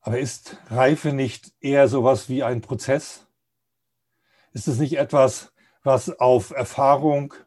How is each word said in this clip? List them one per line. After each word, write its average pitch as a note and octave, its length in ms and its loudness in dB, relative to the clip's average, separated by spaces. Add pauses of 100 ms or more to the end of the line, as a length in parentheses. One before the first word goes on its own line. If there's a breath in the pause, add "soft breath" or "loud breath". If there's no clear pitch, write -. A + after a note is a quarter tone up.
Aber A#2 180 -6
ist - 380 -10 (120)
Reife C3+ 440 2
nicht C3 480 -6
eher C#3 280 4
sowas B2 400 0
wie C3 140 -4
ein A#2+ 180 -4
Prozess? - 680 -6 (1300)
Ist - 160 -10
es B2 100 -2
nicht D3 200 -2
etwas, C3+ 540 0 (300)
was C3+ 380 0
auf B2+ 300 2
Erfahrung C#3 840 0 (120)